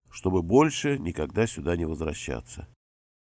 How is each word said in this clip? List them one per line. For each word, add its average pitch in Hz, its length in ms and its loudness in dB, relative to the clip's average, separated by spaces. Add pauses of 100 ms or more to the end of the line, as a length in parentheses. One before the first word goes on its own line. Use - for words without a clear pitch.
чтобы 92 320 0
больше 143 580 4
никогда 85 480 -2
сюда 82 280 -2
не 85 100 0
возвращаться. 76 840 -6 (540)